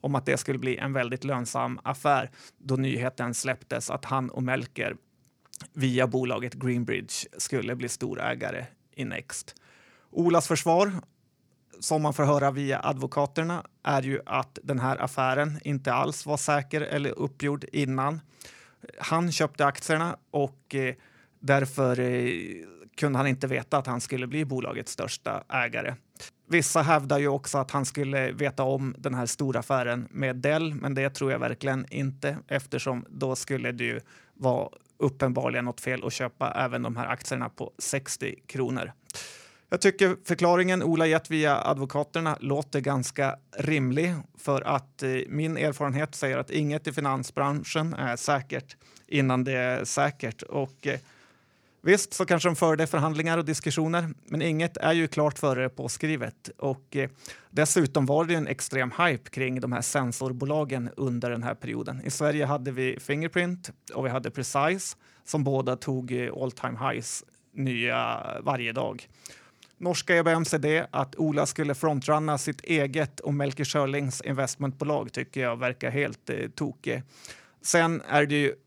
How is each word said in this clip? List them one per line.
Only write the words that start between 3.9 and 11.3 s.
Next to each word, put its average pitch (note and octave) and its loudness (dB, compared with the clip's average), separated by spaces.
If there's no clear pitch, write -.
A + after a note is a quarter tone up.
han C3 0
och - -4
Melker C3 -2
via B2+ 2
bolaget B2 -2
Greenbridge A#2+ -2
skulle A#2+ -2
bli B2 -6
storägare A#2+ -4
i C3+ -6
Next. - -10
Olas E3+ 6
försvar, F3 4